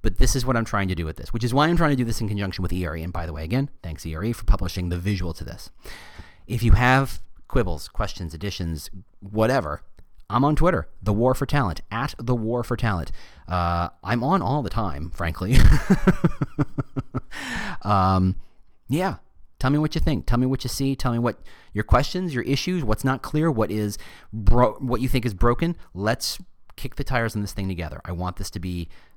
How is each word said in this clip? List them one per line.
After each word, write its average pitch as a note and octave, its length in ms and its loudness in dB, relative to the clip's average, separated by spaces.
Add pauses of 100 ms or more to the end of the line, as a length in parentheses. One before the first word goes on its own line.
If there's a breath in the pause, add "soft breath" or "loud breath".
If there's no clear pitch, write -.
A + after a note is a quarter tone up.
But - 160 2
this - 180 8
is B2 100 0
what A#2+ 120 2
I'm A2+ 80 0
trying G2 220 -2
to F#2 80 -2
do E2 100 -4
with D#2 120 -8
this, - 140 -8
which A2+ 120 -2
is A#2+ 100 0
why C#3+ 140 4
I'm E3+ 100 4
trying D#3+ 140 4
to C#3 40 2
do B2 80 0
this A#2 160 -2
in G#2+ 80 -2
conjunction G2+ 340 -4
with F2 120 0
E F2+ 120 -2
R D#2 120 -6
E. D#2+ 60 -8
And F2 100 -6
by F2+ 120 -4
the D#2+ 60 -8
way, D2+ 120 -8
again, B2+ 260 -2 (120)
thanks D#2+ 240 -10
E D#2+ 100 -6
R E2 80 -6
E A#2 100 -2
for - 100 -8
publishing F2+ 460 2
the F2 80 -2
visual F2+ 360 -2
to - 100 -10
this. - 260 -14 (760 loud breath)
If A2+ 160 -4
you - 100 10
have C3 480 4 (260)
quibbles, F2+ 400 0
questions, F2+ 460 -6
additions, E2 560 -6 (300)
whatever, G#2 600 0 (480)
I'm B2 140 2
on D3+ 120 4
Twitter, E3+ 340 2 (120)
The G#2+ 120 0
War A#2+ 200 2
for C3+ 120 -2
Talent, B2+ 360 0 (100)
at A#2+ 260 -4
The B2 180 -2
War A#2 280 -2
for A#2+ 120 -2
Talent. G2+ 360 -2 (360 loud breath)
Uh, F2 420 0 (140)
I'm A2+ 200 -2
on E3+ 180 2
all C3 220 -2
the G2 60 -4
time, F2 420 -4
frankly. F#2 500 0
<laughs> G#2+ 40 10 (2250 loud breath)
Um, F#2+ 520 2 (520)
yeah. F3 280 -2 (440)
Tell C3 100 0
me D3 80 2
what D3+ 180 0
you D#3+ 60 0
think. - 240 0
Tell B2+ 120 4
me B2+ 80 2
what C3 180 -2
you B2 60 -4
see. C3+ 260 -2
Tell B2+ 160 0
me A#2 80 -2
what A#2 200 -2 (340 loud breath)
your G#2 100 -2
questions, F3 500 2
your B2 100 -2
issues, D#3+ 400 -2
what's G#2+ 220 0
not C3+ 160 0
clear, D#3 280 0
what A2 220 0
is G#2+ 260 -2 (340 loud breath)
bro-, A2+ 480 6
what B2 200 -2
you C3 80 0
think B2 180 2
is G#2+ 80 0
broken. B2 440 2 (160 soft breath)
Let's - 460 -4 (360)
kick - 200 -8
the C#3+ 80 -6
tires A#2 320 0
on G#2 60 -2
this G2+ 120 -6
thing F#2+ 140 -4
together. E2+ 360 -6
I - 80 -10
want F2+ 260 -6
this - 140 -6
to - 80 -10
be, F2 300 -6 (280 soft breath)